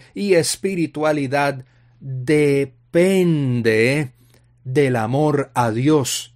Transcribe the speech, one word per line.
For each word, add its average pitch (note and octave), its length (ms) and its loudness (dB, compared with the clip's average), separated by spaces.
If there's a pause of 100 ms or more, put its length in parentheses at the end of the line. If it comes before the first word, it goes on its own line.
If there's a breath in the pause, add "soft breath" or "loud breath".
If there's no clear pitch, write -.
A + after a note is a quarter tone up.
(140)
y G3 220 0
espiritualidad D3 1300 -2 (340 soft breath)
depende C#3 2000 0 (520 soft breath)
del C3 320 0
amor C#3 600 0
a A#2+ 160 0
Dios C3 640 -2